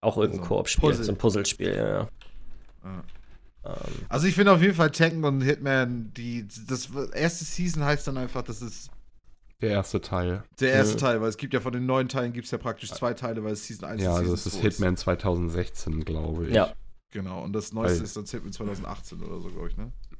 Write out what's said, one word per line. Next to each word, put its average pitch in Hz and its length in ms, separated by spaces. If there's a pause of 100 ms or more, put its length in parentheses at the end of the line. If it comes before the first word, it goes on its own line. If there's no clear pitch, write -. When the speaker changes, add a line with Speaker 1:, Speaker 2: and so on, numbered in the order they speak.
Speaker 1:
auch 107 160
irgendein 104 220
Speaker 2:
So - 20
ein 87 60
Speaker 1:
Koop-Spiel, 104 420
Speaker 2:
Puzzle. 113 140
Speaker 1:
so 104 80
ein 92 60
Puzzlespiel, 101 560
ja, 52 140
ja. 95 200 (760)
Speaker 2:
Ja. 92 200 (600)
Speaker 1:
Ähm. - 80 (380)
Speaker 2:
Also 143 160
ich 190 80
finde 196 180
auf 165 80
jeden 185 140
Fall 160 160
Tekken 160 340
und 139 160
Hitman, 131 720
die, 117 320 (220)
das - 220 (240)
erste 165 300
Season 175 400
heißt 143 220
dann 135 120
einfach, 123 240
das 117 200
ist - 280 (720)
Speaker 3:
Der 110 80
erste 101 300
Teil. 90 420 (180)
Speaker 2:
der 131 120
erste 107 240
Speaker 1:
Mhm. - 40
Speaker 2:
Teil, 120 200
weil 113 80
es 110 80
gibt 127 180
ja 123 60
von 117 120
den 123 140
neuen 131 220
Teilen 123 240
gibt's 117 180
ja 117 80
praktisch 113 340
zwei 120 220
Teile, 113 300
weil 107 80
es 104 140
Season 90 220
eins 104 140
Speaker 3:
Ja, 90 100
Speaker 2:
und 85 60
Speaker 3:
also 87 160
Speaker 2:
Season - 0
Speaker 3:
es - 120
ist 85 80
Speaker 2:
zwei 107 140
Speaker 3:
Hitman 92 280
zweitausendsechzehn, 87 1080
glaube 80 440
ich. 117 60
Speaker 1:
Ja. 101 180 (400)
Speaker 2:
Genau, 92 320
und 98 100
das 104 180
neueste 92 260
Speaker 3:
Weil 82 60
Speaker 2:
ist - 120
dann 104 100
Hitman 104 260
zweitausendachtzehn 98 680
oder 87 180
so, 87 100
glaub 85 180
ich, - 80
ne? 110 160 (260)